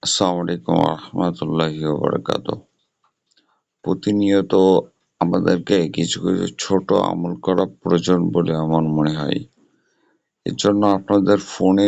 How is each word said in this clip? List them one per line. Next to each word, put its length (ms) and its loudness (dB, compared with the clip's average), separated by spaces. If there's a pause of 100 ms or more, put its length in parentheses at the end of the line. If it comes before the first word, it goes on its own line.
আসসালামু 380 0
আলাইকুম 340 -2
ওয়া 160 4
রাহমাতুল্লাহি 880 -4
ওয়া 160 -2
বারাকাতুহু। 640 -4 (1200)
প্রতিনিয়ত 720 0 (640)
আমাদেরকে 560 2 (120)
কিছু 320 -4
কিছু 260 -2 (120)
ছোট 300 -2 (140)
আমল 380 -4
করা 240 0 (100)
প্রয়োজন 460 0 (100)
বলে 260 0
আমার 280 0
মনে 300 0
হয়। 260 -4 (1040)
এর 100 -6
জন্য 300 0
আপনাদের 580 2
ফোনে 440 2